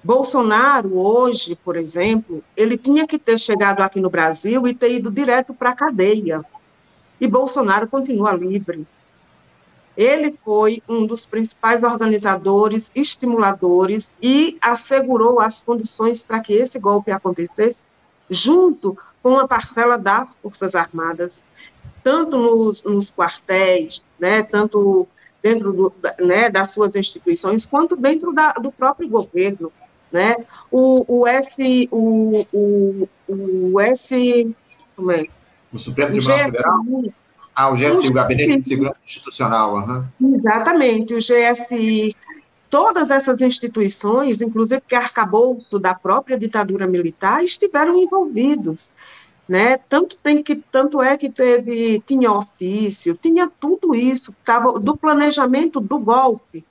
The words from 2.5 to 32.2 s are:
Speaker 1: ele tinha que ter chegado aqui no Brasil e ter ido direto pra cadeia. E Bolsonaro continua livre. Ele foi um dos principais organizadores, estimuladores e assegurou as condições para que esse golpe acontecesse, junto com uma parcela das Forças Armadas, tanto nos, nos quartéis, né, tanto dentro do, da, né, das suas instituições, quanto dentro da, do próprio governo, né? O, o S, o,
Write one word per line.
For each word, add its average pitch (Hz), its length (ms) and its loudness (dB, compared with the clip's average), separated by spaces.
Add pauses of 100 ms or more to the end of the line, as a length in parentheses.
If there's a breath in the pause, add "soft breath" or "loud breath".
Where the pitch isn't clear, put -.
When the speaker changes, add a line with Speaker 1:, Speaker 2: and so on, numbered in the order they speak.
Speaker 1:
ele 220 200 0
tinha 285 280 2
que 302 140 -4
ter 226 180 2
chegado 196 440 0
aqui 190 180 0
no 185 100 0
Brasil 180 580 -2
e 247 60 -2
ter 247 200 0
ido 226 180 -4
direto 254 420 -2
pra 247 220 -2
cadeia. 202 680 -2 (760)
E 254 80 -2
Bolsonaro 226 600 0
continua 247 440 -2
livre. 180 560 -6 (1080)
Ele 294 380 2 (100)
foi 214 460 0
um 226 160 0
dos 226 180 -8
principais 226 600 -2
organizadores, 214 1120 0
estimuladores 202 1200 0
e 277 400 2
assegurou 240 800 0
as 220 220 -2
condições 233 600 -4
para 226 160 -6
que 220 140 -4
esse 254 260 0
golpe 202 320 0
acontecesse, 190 720 -2 (440)
junto 269 720 2 (240 loud breath)
com 254 120 4
uma 262 140 2
parcela 240 520 0
das 208 300 -2 (120)
Forças 196 320 -8
Armadas, 170 680 -6 (600 loud breath)
tanto 302 340 0
nos, 226 440 2
nos 202 300 -2
quartéis, 185 920 -2 (160)
né, 202 240 0
tanto 208 680 0 (360 soft breath)
dentro 208 300 0
do, 185 280 0
da, - 180 -4
né, 190 300 2
das 196 220 -2
suas 208 240 0
instituições, 196 720 -2
quanto 339 300 0
dentro 311 380 -2
da, 302 200 2
do 240 180 -6
próprio 277 380 -4
governo, 190 640 -2 (400)
né? 202 240 2 (340 loud breath)
O, 254 520 2
o 240 60 4
S, 254 640 0
o, 220 600 2